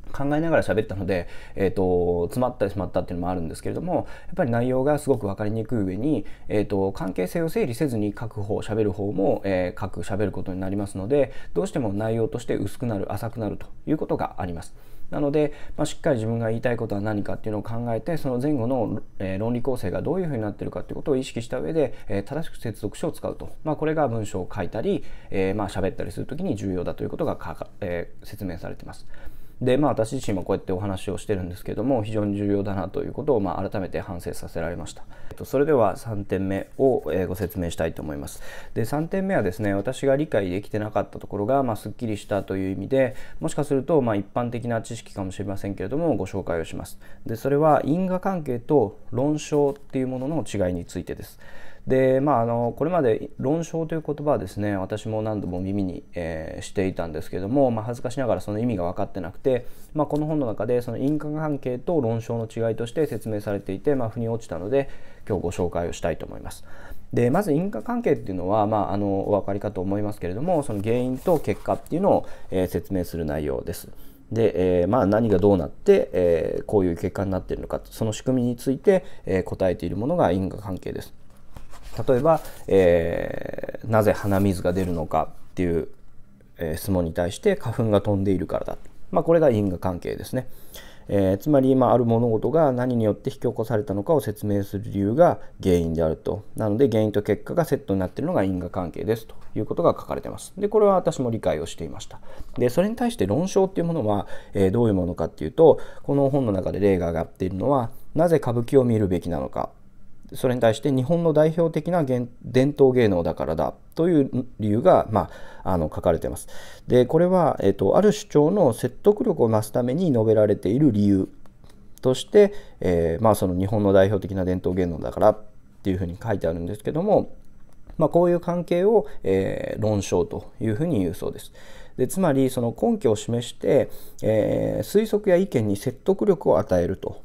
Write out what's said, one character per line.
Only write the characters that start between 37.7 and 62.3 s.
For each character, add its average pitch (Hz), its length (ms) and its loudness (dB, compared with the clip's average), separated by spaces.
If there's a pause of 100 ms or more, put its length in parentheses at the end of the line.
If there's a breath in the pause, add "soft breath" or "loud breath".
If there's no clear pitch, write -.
た 82 100 0
い 82 60 -4
と - 80 -10
思 76 120 -8
い 71 40 -8
ま 67 100 -10
す。 - 160 -12 (300 loud breath)
で、 117 100 -2
三 147 240 -2
点 190 180 -2
目 196 80 0
は 131 100 2
で 90 100 0
す - 60 -10
ね、 101 140 0
私 123 340 -2
が 135 100 6
理 156 100 -2
解 101 220 0
で 95 120 -2
き - 60 -14
て 110 100 -6
な 107 140 -4
か 101 100 0
っ - 80 -10
た - 100 -12
と - 80 -12
こ 101 100 -6
ろ 101 80 0
が、 135 180 2
ま 120 100 0
あ、 - 40 -2
す - 100 -10
っ 107 60 -6
き 123 120 -6
り 107 120 -2
し - 100 -14
た 98 160 0
と 95 140 -4
い 95 160 -2
う - 20 -4
意 98 60 -4
味 98 80 -6
で、 131 260 2 (240 loud breath)
も 156 80 -2
し - 80 -4
か 147 80 -2
す 139 100 -2
る 135 100 2
と、 156 180 4
ま 117 100 0
あ、 101 60 0
一 101 160 -2
般 120 180 -2
的 120 160 -6
な 117 140 0
知 117 160 -8
識 - 160 -16
か 98 100 -6
も 95 80 -6
し - 80 -8
れ 98 60 -6
ま 98 100 -4
せ 101 140 -4
ん 98 60 -6
け 92 80 -6
れ 95 40 -4
ど 127 100 -4
も、 156 200 0
ご 95 80 -2
紹 95 180 -4
介 85 160 -2
を 80 60 -4
し - 100 -10
ま - 100 -8
す。 - 140 -14 (260 loud breath)
で、 113 120 -4
そ 135 120 -4
れ 143 60 4
は 151 300 6
因 180 240 2
果 185 100 0
関 185 240 -2
係 123 160 -4
と 123 400 2 (120)
論 147 280 0
証 147 300 0
っ 139 40 -2
て - 260 -6
い - 20 0
う 127 80 -2
も 127 100 -6
の 131 80 -4
の 151 180 -2
違 92 260 0
い - 20 -2
に 87 100 -4
つ - 160 -8
い - 60 -8
て - 100 -8
で - 80 -12
す。 - 160 -18 (480 loud breath)
で、 131 320 4
ま 139 180 4
あ、 113 40 4
あ 117 60 2
の、 117 280 0
こ 143 100 -2
れ 160 40 0
ま 175 140 2
で 110 340 2
論 147 260 0
証 165 220 -4
と 160 80 -6
い 160 60 -2
う 151 40 -8
言 147 120 -4
葉 151 160 -2
は - 80 2
で - 80 -6
す - 100 -10
ね、 104 180 -2
私 95 320 -4
も 110 140 -2
何 107 180 -2
度 95 80 -4
も 90 120 -4
耳 98 240 -2
に、 87 200 -4 (120)
え 82 440 -6
ー、 98 40 -10
し - 80 -12
て 95 160 0
い 92 80 -2
た 85 100 -4
ん 82 60 -6
で 78 100 -4
す - 80 -10
け 92 100 -4
ど 98 80 -4
も、 131 220 4
ま 110 140 -2
あ、 - 20 -8
恥 120 120 -6
ず - 40 -12
か 120 80 -4
し - 80 -6
な 131 80 -2
が 107 80 2
ら 92 80 0
そ - 100 -8
の 107 60 -2
意 117 80 0
味 113 120 0
が 87 80 -2
分 90 120 -4
か 104 60 -2
っ - 40 -2
て 95 140 -8
な 80 100 -8
く - 60 -14
て、 123 300 0 (260 loud breath)
ま 151 120 0
あ、 - 20 -2
こ 151 100 -2
の 151 80 -2
本 156 140 0
の 131 80 0
中 101 180 -4
で 123 160 2
そ 120 80 -8
の 113 80 -6
因 147 220 0
果 151 100 -4
関 151 300 -2
係 123 180 -4
と 160 240 0
論 113 220 0
証 117 160 -4